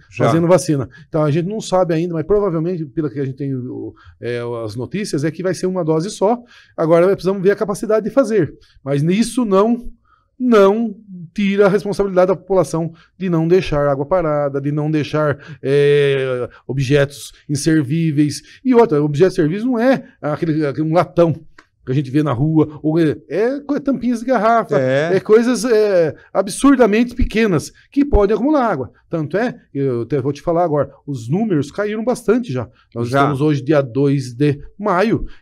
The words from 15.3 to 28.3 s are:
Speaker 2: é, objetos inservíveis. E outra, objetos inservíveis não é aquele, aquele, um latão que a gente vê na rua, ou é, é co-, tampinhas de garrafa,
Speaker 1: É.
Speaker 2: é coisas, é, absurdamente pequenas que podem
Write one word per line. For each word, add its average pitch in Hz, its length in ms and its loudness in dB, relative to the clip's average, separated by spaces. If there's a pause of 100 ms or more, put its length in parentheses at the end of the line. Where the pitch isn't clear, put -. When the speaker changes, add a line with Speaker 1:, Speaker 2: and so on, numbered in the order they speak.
Speaker 2:
é, 139 840 2 (180)
objetos 139 640 -2 (160)
inservíveis. 147 920 0 (220)
E 254 100 2
outra, 220 280 4
objetos 151 320 2
inservíveis 185 300 0
não 247 140 -2
é 254 260 2 (160)
aquele, 151 460 -2
aquele, 147 220 -4
um 160 40 -2
latão 170 400 2 (540)
que 127 60 -4
a - 20 0
gente 135 160 -2
vê 151 120 0
na 147 100 0
rua, 151 500 0
ou 156 160 0
é, 151 180 0 (120)
é 233 320 -2
co-, 294 180 -4
tampinhas 240 420 -2
de 240 60 -10
garrafa, 226 500 2
Speaker 1:
É. 139 400 0
Speaker 2:
é 185 40 2
coisas, 226 460 2
é, 202 500 2 (160)
absurdamente 233 840 2
pequenas 208 580 0 (200)
que 285 120 2
podem 208 300 4